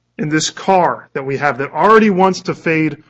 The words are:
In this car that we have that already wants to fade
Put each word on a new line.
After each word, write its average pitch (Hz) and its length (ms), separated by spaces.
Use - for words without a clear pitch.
In 151 120
this 151 200
car 170 640
that 139 120
we 135 120
have 131 220
that 139 120
already 214 400
wants 185 320
to 170 120
fade 156 560